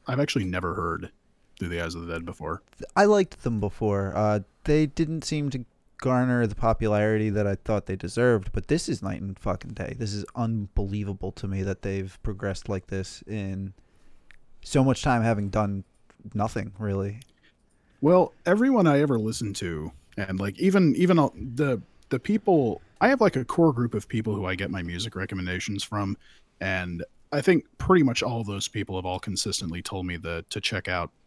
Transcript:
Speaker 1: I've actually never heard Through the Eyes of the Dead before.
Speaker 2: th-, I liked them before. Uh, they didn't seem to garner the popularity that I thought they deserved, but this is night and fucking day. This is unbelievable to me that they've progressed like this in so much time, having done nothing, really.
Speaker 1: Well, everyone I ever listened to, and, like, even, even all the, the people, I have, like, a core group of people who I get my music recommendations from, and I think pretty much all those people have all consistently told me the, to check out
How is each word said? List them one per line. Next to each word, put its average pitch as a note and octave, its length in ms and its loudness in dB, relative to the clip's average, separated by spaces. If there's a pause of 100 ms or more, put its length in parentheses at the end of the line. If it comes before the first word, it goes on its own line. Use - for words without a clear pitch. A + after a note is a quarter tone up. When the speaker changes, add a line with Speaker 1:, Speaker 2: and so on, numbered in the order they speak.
Speaker 1:
I've B2+ 120 0
actually C#3 260 0
never F2+ 280 -2
heard E2+ 380 -4 (480)
Through F2 100 -4
the E2+ 120 -4
Eyes E2 120 -4
of E2+ 140 -10
the E2+ 60 -6
Dead E2 120 -8
before. E2 380 -8 (160)
Speaker 2:
th-, - 160 -12
I G3 100 6
liked G#3 380 2
them A#2 160 -2
before. G2+ 560 0
Uh, G#2 240 2 (240)
they D#3 240 4
didn't D#3+ 360 -4
seem D3 280 -4
to C3 120 -6 (380)
garner B2 460 2
the G2+ 80 -4
popularity G#2+ 720 2
that G#2 160 2
I G2 100 2
thought G#2 300 -2
they G2 100 -4
deserved, G#2+ 580 2
but - 160 -4
this D#3+ 200 0
is - 140 -4
night G2 180 -6
and G2 160 -8
fucking - 360 -6
day. - 260 -8
This G#2 160 -6
is G2+ 100 -8 (100)
unbelievable G2+ 1000 -4
to - 140 -8
me G2 140 -2
that G2 220 -4
they've G2 400 -6
progressed G2 460 -6
like F#2+ 180 -4
this - 400 -8
in G2 460 -6 (880)
so C3+ 200 2
much C3 200 2
time, B2 180 2
having G#2 280 2
done G2+ 340 0 (500)
nothing, G#2 460 -4
really. G2+ 400 -4 (840)
Speaker 1:
Well, F3 320 6 (120)
everyone A3 400 6
I C#3+ 160 6
ever C#3+ 160 4
listened A2 380 -2
to, D#2 360 -6 (260)
and, F#2+ 220 -4
like, G2+ 200 -4
even, F#3 360 6
even F3+ 220 4
all D3 180 4
the, B2 460 -2 (280)
the C3 100 -2
people, E3 600 2 (220)
I G3+ 60 6
have, C4 140 4
like, G3+ 140 4
a C3 80 0
core D#3+ 300 4
group A#2+ 220 0
of G#2 120 -4
people A2 280 -2
who G2 100 -4
I F#2 80 0
get F#2+ 160 -4
my F#2 140 -4
music F2 320 -6
recommendations F#2+ 680 -4
from, G2+ 320 -4 (460)
and F2+ 420 -4 (280)
I C#3+ 100 0
think F3 240 4 (140)
pretty F#3 240 6
much B2 180 2
all A#2 220 -2
those G2+ 240 -4
people G2 300 -6
have F#2 100 -8
all F2+ 120 -4
consistently F2+ 640 -6
told F#2 240 -6
me F2 120 -4
the, E2 340 -6
to G#2 100 -6
check - 260 -4
out F2 220 -2 (180)